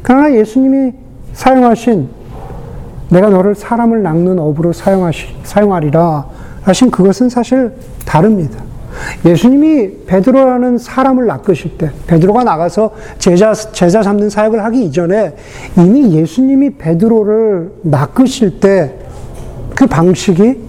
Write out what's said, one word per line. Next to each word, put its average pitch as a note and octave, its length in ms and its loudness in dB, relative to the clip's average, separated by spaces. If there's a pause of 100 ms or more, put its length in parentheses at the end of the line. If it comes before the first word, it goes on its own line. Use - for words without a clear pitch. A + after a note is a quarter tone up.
그러나 C#4 320 2
예수님이 C4 600 2 (400)
사용하신 A#3 720 2 (1000)
"내가 F#3+ 200 4
너를 G3 260 2
사람을 A3+ 460 -2
낚는 F3 380 0
업으로 D#3 320 -2
사용하시-, F#3 560 -2 (160)
사용하리라" E3 840 0 (360)
하신 G3+ 300 2
그것은 G3 380 2
사실 B3 440 -2 (320)
다릅니다. F3 580 0 (600)
예수님이 B3+ 800 2
베드로라는 B3 720 2
사람을 C4 480 0
낚으실 E3+ 520 -4
때, D3+ 140 -4 (160)
베드로가 F#3 360 4
나가서 G3+ 480 0 (260)
제자, G3 360 4
제자 F#3+ 500 0
삼는 G#3 260 0
사역을 G#3+ 360 -2
하기 A#3 200 0
이전에 F3 500 -2 (420)
이미 G3+ 360 4
예수님이 C4 640 0
베드로를 G#3 960 0 (100)
낚으실 F3 800 0
때 F#3+ 440 0 (720)
그 - 120 4
방식이 F#3 800 2